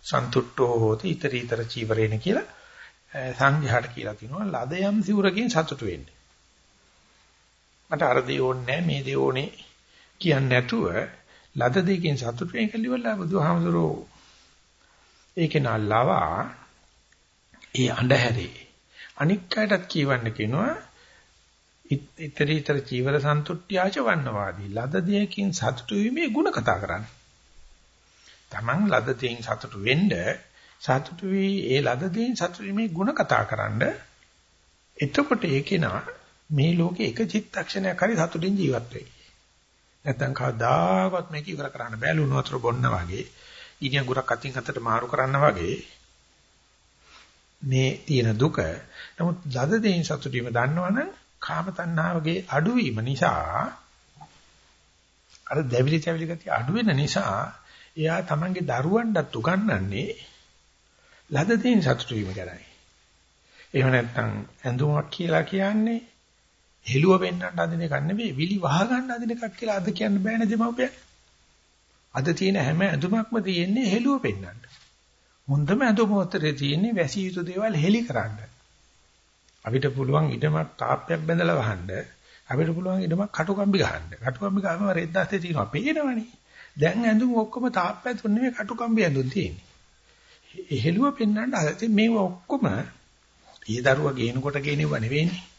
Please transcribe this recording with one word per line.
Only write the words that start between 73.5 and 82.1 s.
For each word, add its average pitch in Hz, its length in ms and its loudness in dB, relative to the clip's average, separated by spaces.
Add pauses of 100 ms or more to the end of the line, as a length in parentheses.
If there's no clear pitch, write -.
හෙළුව 240 300 2
පෙන්වන්න. 95 380 -6 (920)
හොඳම 147 320 2
ඇඳුම 220 320 4
උත්තරේ 170 400 0
තියෙන්නේ 147 420 0
වැසිය 185 300 0
යුතු 180 180 -4
දේවල් 190 320 -2
හෙලි 185 280 4
කරන්න. 110 340 -4 (1300)
අපිට 127 240 0
පුළුවන් 135 420 0
ඉඩමක් 151 440 0
තාප්පයක් 139 460 -2
බැඳලා 165 360 2
වහන්න. 98 340 -2 (540)